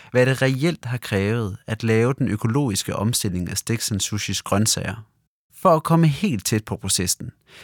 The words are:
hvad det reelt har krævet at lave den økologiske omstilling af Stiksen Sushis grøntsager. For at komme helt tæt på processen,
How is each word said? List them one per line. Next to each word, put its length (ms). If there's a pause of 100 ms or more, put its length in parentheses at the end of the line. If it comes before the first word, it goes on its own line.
(120)
hvad 140
det 160
reelt 440
har 120
krævet 600 (100)
at 160
lave 300
den 140
økologiske 680
omstilling 540
af 80
Stiksen 420
Sushis 420
grøntsager. 640 (560)
For 140
at 80
komme 240
helt 380
tæt 200
på 120
processen, 540 (320)